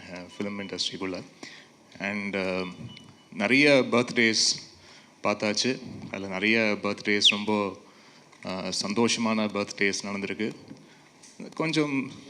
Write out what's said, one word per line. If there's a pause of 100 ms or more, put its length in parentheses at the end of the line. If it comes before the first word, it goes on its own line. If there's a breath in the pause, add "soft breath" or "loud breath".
(100)
அஹ்,
ஃபிலிம்
இண்டஸ்ட்ரிக்குள்ள. (800 loud breath)
And,
அஹ், (640)
நிறைய
பர்த்டேஸ் (760 loud breath)
பார்த்தாச்சு. (320)
அதுல
நிறைய
பர்த்டேஸ்
ரொம்ப, (680 loud breath)
அஹ், (100)
சந்தோஷமான
பர்த்டேஸ்
நடந்திருக்கு. (1040 loud breath)
கொஞ்சம் (180)